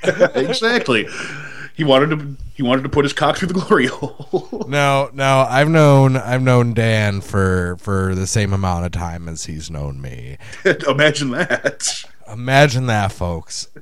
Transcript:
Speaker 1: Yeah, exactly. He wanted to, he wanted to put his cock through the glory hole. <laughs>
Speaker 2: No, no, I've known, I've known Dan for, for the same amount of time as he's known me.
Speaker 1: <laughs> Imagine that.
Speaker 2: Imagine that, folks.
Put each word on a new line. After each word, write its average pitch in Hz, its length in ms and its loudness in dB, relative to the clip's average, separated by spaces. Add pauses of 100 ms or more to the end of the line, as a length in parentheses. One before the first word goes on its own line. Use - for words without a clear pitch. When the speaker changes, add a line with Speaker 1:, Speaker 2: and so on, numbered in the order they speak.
Speaker 1:
Yeah, 180 300 2
exactly. 220 760 0 (680)
He 147 80 -4
wanted 139 340 4
to, 143 200 -10 (180)
he 139 80 -6
wanted 131 200 0
to 131 60 -6
put 147 160 2
his 139 80 -2
cock 147 240 0
through 185 120 -4
the 180 40 -4
glory 180 340 2
hole. - 760 -8
<laughs> - 20 -14
Speaker 2:
No, 139 460 0
no, 135 360 2
I've 139 200 2
known, 139 480 8
I've 123 240 -2
known 123 320 4
Dan 107 480 2
for, 92 580 0
for 95 360 -2
the 95 120 -2
same 101 260 0
amount 90 320 -2
of 87 60 -4
time 85 380 -8
as 82 160 -10
he's 78 240 -10
known 71 320 -8
me. 64 360 -12 (260)
Speaker 1:
<laughs> 165 240 0
Imagine 143 440 2
that. - 720 -4 (280)
Speaker 2:
Imagine 127 560 2
that, 107 240 0
folks. - 560 -8 (140)